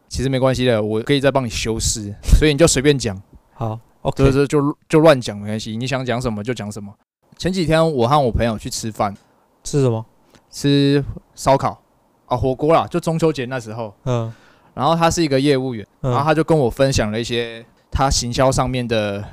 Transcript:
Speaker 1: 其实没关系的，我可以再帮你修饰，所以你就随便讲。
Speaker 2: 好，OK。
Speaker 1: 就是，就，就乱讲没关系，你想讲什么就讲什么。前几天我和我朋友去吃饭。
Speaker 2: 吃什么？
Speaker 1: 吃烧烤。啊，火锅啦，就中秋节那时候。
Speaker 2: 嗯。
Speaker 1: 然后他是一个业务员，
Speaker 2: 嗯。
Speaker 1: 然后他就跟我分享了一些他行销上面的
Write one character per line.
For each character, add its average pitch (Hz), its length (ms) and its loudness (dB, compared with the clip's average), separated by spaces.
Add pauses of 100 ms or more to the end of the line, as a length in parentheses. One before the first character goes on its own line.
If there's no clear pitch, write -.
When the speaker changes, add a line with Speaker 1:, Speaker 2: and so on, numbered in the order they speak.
Speaker 1:
其 - 140 -6
实 135 60 0
没 135 100 0
关 131 140 4
系 123 120 -2
的， 113 160 2
我 107 220 -2
可 147 100 2
以 143 80 2
再 139 80 4
帮 131 160 0
你 113 40 -6
修 110 300 -4
饰， 104 320 -4 (280)
所 156 80 4
以 151 40 4
你 143 60 0
就 160 80 6
随 147 160 2
便 143 160 4
讲。 104 240 -6 (340)
Speaker 2:
好， 110 240 -6 (220)
OK。 139 240 0
Speaker 1:
就 135 60 6
是， 139 160 2
就， 147 300 -2 (120)
就 160 100 4
乱 151 220 6
讲 107 160 -8
没 104 80 -12
关 107 140 -4
系， 110 180 -8
你 117 80 -6
想 131 180 -4
讲 120 160 -2
什 127 120 -2
么 104 120 -6
就 117 120 -6
讲 107 160 -10
什 104 120 -12
么。 101 80 -16 (460)
前 175 160 -4
几 185 140 -2
天 160 260 2
我 120 140 2
和 147 120 4
我 131 120 2
朋 113 120 0
友 113 140 -2
去 117 100 -12
吃 117 240 -8
饭。 104 240 -4 (480)
Speaker 2:
吃 - 180 -2
什 131 80 2
么？ 113 140 -2 (460)
Speaker 1:
吃 143 540 2 (320)
烧 135 200 2
烤。 131 240 -2 (460)
啊， 135 100 -4
火 131 180 0
锅 147 200 0
啦， 117 140 2
就 175 120 -4
中 165 180 -2
秋 160 140 2
节 135 140 -4
那 131 140 -6
时 107 120 -12
候。 110 220 -10 (120)
Speaker 2:
嗯。 117 280 -2 (400)
Speaker 1:
然 120 100 -6
后 156 120 2
他 165 140 2
是 165 120 -2
一 160 60 0
个 135 120 2
业 143 160 2
务 131 200 -4
员， 101 100 -12 (160)
Speaker 2:
嗯。 131 100 -2
Speaker 1:
然 127 80 0
后 143 60 0
他 156 80 2
就 156 100 0
跟 160 140 2
我 135 100 2
分 135 240 0
享 113 200 0
了 113 100 -4
一 - 20 -4
些 117 400 -6 (280)
他 139 180 0
行 120 240 -2
销 135 180 2
上 131 160 0
面 123 200 -4
的 104 460 -2